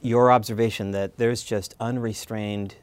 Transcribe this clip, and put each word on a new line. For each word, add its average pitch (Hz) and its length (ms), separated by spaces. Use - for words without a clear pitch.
your 123 300
observation 113 600
that 98 260
there's 117 260
just 104 360
unrestrained 107 1040